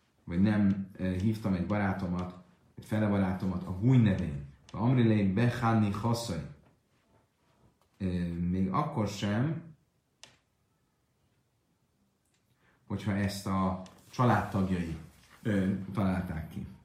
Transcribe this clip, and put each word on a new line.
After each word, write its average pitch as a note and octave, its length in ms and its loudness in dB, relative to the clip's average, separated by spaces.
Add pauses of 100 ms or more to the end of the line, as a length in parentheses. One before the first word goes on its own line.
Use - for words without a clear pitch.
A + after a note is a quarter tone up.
(220)
vagy F2 180 0
nem, G2+ 460 4 (120)
e, F2+ 40 -4
hívtam F#2+ 500 0
egy F2 120 0
barátomat, F#2 680 -2 (420)
egy - 80 -16
fele G#2+ 220 0
barátomat F#2 560 0
a F#2 160 -6
gúny B2 220 6
nevén. E2 440 2 (260)
Amrilé A2+ 520 4
behani A2 680 2
haszai. G#2 500 -2 (1600)
E, G2 80 -4 (440)
még F#2 220 0
akkor B2+ 360 -2
sem, A2+ 540 -2 (3250)
hogyha G2+ 280 -4
ezt G2 320 -2
a F#2+ 340 0 (280)
családtagjai, F#2+ 880 0 (440)
ö, G2 300 0 (220)
találták F2 560 -2
ki. - 180 -10 (180)